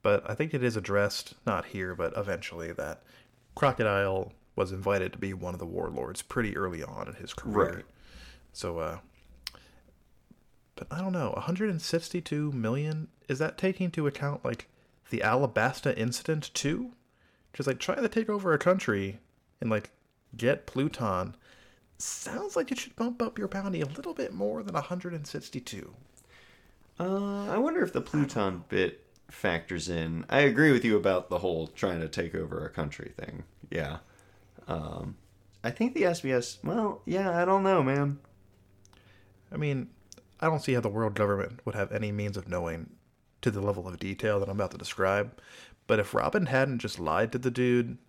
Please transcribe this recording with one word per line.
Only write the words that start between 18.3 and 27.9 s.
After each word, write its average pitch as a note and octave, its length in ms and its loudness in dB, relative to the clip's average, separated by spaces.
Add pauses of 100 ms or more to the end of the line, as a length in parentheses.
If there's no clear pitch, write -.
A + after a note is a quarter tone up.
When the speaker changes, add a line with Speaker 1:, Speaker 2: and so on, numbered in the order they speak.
Speaker 1:
a D3 60 4
country G#2 600 2 (400)
and, A#2 100 -2
like, G#2 200 0 (460)
get A#2 320 0
Pluton G2+ 680 0 (640)
sounds - 580 -6
like C#4 160 0
it B3 60 -4
should - 180 -10
bump A#3+ 280 -2
up A3 160 -4
your G3 80 -2
bounty G3 340 -2
a C#3+ 60 0
little C4+ 260 -8
bit - 180 -4
more G#3 300 -2
than G3 140 -6
a D#3+ 60 0
hundred F3+ 320 -6
and D3+ 120 -8
sixty-two. - 720 -10 (1040)
Speaker 2:
Uh, G3+ 500 -2
I F#3+ 80 0
wonder D#4+ 260 2
if - 80 -2